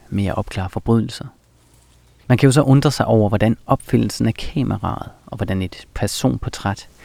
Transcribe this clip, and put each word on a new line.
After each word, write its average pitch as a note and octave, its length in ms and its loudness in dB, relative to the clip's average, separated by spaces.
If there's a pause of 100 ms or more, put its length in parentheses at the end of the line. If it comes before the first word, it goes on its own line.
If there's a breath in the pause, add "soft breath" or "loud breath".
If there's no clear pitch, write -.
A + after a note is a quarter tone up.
med G2+ 160 -2
at - 120 -4
opklare F#2 320 -6
forbrydelser. A#2 560 -2 (1000)
Man B2 100 4
kan C#3+ 100 6
jo C3 40 6
så C#3+ 100 4
undre C3+ 300 4
sig - 140 -2
over, G#2+ 240 4
hvordan G#2+ 280 2 (100)
opfindelsen A#2 600 0
af A2 60 0
kameraet, G2 800 -6 (140)
og - 120 -12
hvordan F#2+ 240 -2
et - 320 -10
personportræt - 920 -4 (180 loud breath)